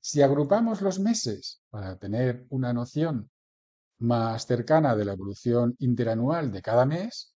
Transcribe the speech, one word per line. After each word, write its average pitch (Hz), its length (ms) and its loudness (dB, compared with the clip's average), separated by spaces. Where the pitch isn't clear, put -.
Si - 200 0
agrupamos 185 600 4
los 190 180 -2
meses 196 680 -4
para 95 260 -10
tener 120 540 -2
una 127 240 -2
noción 120 560 -4
más 117 460 0
cercana 127 500 2
de 104 100 0
la 98 80 -2
evolución 120 680 0
interanual 120 720 0
de 95 100 -8
cada 120 240 4
mes 175 540 -6